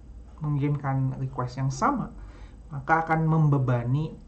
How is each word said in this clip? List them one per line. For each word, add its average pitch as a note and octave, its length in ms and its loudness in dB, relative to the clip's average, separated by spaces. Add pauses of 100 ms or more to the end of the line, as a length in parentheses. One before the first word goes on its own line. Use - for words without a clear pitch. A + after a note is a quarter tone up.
(380)
mengirimkan C#3 800 0
request B2+ 400 -4
yang C3+ 160 0
sama, A#3+ 400 0 (560)
maka D#3+ 320 2
akan D#3+ 240 2
membebani C#3 880 4 (140)